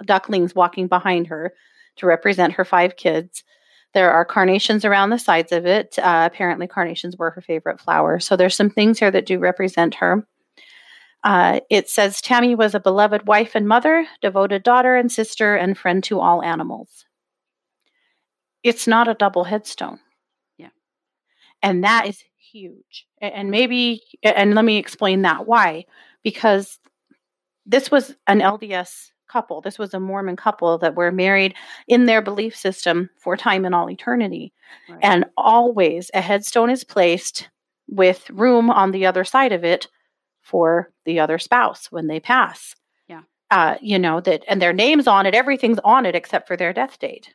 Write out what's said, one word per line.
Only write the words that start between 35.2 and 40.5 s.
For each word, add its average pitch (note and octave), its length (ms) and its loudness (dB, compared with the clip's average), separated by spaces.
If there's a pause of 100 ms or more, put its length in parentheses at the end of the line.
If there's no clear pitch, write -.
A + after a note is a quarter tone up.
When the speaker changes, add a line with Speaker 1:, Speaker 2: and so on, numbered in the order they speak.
Speaker 1:
always G#3 800 2
a F#3+ 80 -2
headstone G#3 480 -2
is B3+ 140 -4
placed - 640 -2 (380)
with F#3 420 0
room A#3 400 2
on G3 220 2
the F#3+ 160 -2
other F#3 160 0
side C4 280 2
of E3+ 120 -2
it E3+ 240 0 (540)
for E3+ 500 0 (140)